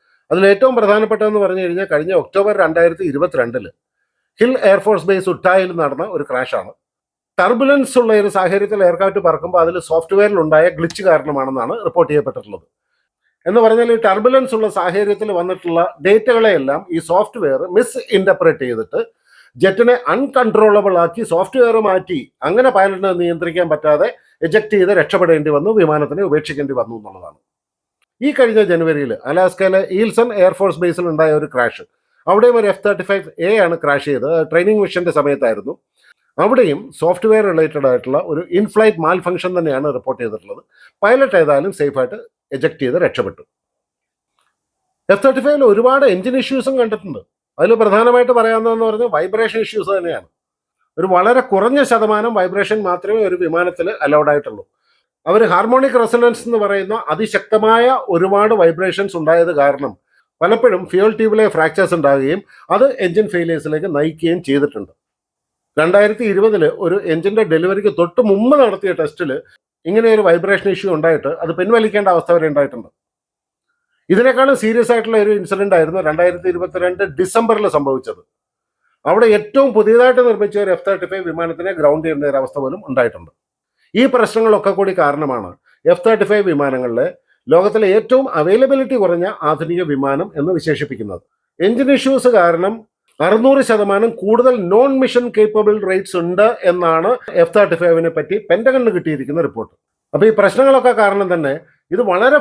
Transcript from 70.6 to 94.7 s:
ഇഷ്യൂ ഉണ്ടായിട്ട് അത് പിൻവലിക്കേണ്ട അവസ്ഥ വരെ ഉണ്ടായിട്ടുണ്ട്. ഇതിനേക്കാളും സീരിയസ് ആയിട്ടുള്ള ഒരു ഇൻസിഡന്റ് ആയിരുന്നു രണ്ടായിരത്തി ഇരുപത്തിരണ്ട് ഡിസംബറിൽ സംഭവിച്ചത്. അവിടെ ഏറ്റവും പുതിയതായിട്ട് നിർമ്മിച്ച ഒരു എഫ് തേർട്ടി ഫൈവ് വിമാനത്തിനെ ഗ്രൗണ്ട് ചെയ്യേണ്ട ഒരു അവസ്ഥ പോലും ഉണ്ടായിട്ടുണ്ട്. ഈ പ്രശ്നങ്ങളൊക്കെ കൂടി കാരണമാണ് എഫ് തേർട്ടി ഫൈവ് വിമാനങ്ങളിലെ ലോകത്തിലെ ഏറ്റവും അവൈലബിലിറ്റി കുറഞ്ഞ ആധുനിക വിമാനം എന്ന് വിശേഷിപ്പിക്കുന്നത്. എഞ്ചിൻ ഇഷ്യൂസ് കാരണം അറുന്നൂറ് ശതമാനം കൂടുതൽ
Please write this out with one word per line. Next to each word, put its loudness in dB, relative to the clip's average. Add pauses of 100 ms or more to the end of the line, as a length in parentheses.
ഇഷ്യൂ -6
ഉണ്ടായിട്ട് 0 (120)
അത് -4
പിൻവലിക്കേണ്ട 0
അവസ്ഥ 0
വരെ 2
ഉണ്ടായിട്ടുണ്ട്. -4 (1200)
ഇതിനേക്കാളും 4
സീരിയസ് 0
ആയിട്ടുള്ള 0
ഒരു 2
ഇൻസിഡന്റ് -2
ആയിരുന്നു 0
രണ്ടായിരത്തി 0
ഇരുപത്തിരണ്ട് -4 (160)
ഡിസംബറിൽ 0 (100)
സംഭവിച്ചത്. -4 (880)
അവിടെ 4 (100)
ഏറ്റവും 0
പുതിയതായിട്ട് 4
നിർമ്മിച്ച -2
ഒരു -2
എഫ് -10
തേർട്ടി -4
ഫൈവ് -8
വിമാനത്തിനെ -6
ഗ്രൗണ്ട് 2
ചെയ്യേണ്ട -4
ഒരു 0
അവസ്ഥ -8
പോലും -8
ഉണ്ടായിട്ടുണ്ട്. -4 (720)
ഈ 6 (100)
പ്രശ്നങ്ങളൊക്കെ 2
കൂടി 0
കാരണമാണ് -2 (420)
എഫ് 0
തേർട്ടി 2
ഫൈവ് 0
വിമാനങ്ങളിലെ -2 (460)
ലോകത്തിലെ 2 (100)
ഏറ്റവും 2 (140)
അവൈലബിലിറ്റി 2
കുറഞ്ഞ 0 (220)
ആധുനിക -4 (100)
വിമാനം -2 (120)
എന്ന് -2
വിശേഷിപ്പിക്കുന്നത്. -6 (380)
എഞ്ചിൻ 0
ഇഷ്യൂസ് 0
കാരണം 2 (520)
അറുന്നൂറ് 4
ശതമാനം 0 (100)
കൂടുതൽ 4 (180)